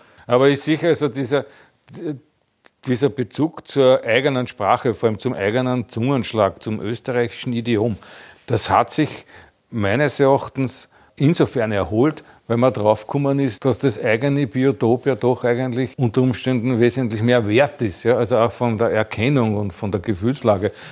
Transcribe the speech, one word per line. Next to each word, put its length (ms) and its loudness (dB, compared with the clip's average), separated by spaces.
Aber 240 4
ich 100 0
sicher, 280 0
also 200 0
dieser, 380 -2
dieser 240 0
Bezug 580 -4
zur 380 4
eigenen 420 0
Sprache, 480 0
vor 140 0
allem 100 -2
zum 160 -4
eigenen 540 -2
Zungenschlag, 760 0
zum 180 -6
österreichischen 720 -4
Idiom, 440 0
das 240 -2
hat 220 4
sich 320 -4
meines 500 0
Erachtens 680 0
insofern 560 0
erholt, 520 0
weil 80 0
man 160 4
draufgekommen 680 0
ist, 260 -2
dass 140 2
das 240 -2
eigene 440 0
Biotop 600 0
ja 80 2
doch 300 0
eigentlich 520 -2
unter 260 0
Umständen 580 0
wesentlich 420 0
mehr 240 4
wert 360 2
ist, 200 -4
ja, 140 2
also 220 0
auch 140 4
von 260 -2
der 120 2
Erkennung 640 0
und 160 -4
von 200 -8
der 80 -2
Gefühlslage, 720 0